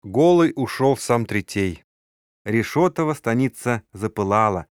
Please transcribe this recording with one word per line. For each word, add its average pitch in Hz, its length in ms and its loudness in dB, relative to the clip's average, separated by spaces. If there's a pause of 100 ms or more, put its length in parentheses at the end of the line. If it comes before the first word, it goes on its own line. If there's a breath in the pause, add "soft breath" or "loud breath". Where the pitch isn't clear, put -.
Голый 160 520 4
ушёл 135 420 0
сам 117 280 0
третей. 98 580 -4 (640)
Решотова 151 680 -2
станица 120 720 -4 (100)
запылала 101 800 -2